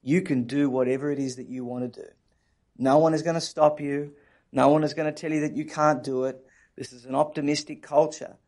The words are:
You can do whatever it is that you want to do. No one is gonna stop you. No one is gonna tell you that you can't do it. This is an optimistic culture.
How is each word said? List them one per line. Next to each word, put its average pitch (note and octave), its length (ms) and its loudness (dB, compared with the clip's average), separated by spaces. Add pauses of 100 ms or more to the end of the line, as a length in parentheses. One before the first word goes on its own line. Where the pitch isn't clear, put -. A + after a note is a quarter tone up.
You D#3+ 200 2
can C3+ 220 -2
do C#3 260 0
whatever C3 400 0
it C#3+ 100 -4
is C3 180 -6
that B2+ 120 -16
you B2+ 160 -10
want B2 260 -8
to B2 100 -18
do. - 60 -16 (680)
No C3+ 220 4
one D#3+ 140 4
is D#3 100 -2
gonna E3 180 -2
stop - 380 2
you. C#3+ 340 -6 (380)
No C3+ 180 6
one D3+ 140 4
is C#3+ 100 -2
gonna D#3 180 -2
tell D#3 200 -8
you D#3 100 0
that D3 140 -4
you D3+ 100 -4
can't D3+ 380 2
do C3 220 -2
it. C3 200 -8 (300)
This - 160 -14
is B2 140 -20
an C3 100 -6
optimistic D3 680 -2
culture. D3+ 540 0 (120)